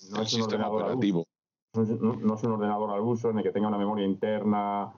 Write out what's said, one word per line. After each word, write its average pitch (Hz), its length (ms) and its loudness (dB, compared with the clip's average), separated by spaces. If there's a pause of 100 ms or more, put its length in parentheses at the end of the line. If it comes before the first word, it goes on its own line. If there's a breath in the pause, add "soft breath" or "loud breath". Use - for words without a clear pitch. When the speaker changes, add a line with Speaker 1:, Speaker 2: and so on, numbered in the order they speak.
(100)
Speaker 1:
no 104 80 -4
Speaker 2:
El 110 80 0
Speaker 1:
es 117 80 -2
un 117 60 0
Speaker 2:
sistema 107 280 0
Speaker 1:
ordenador 107 140 0
al 101 60 0
Speaker 2:
operativo. 101 320 2
Speaker 1:
uso. - 800 -4
No, 110 160 2
no 107 180 0
es 110 80 -6
un 120 100 0
ordenador 104 380 0
al 101 100 -2
uso 117 300 0
en 110 80 0
el 95 60 -2
que 92 60 2
tenga 104 180 0
una 107 100 0
memoria 101 260 0
interna. 101 920 0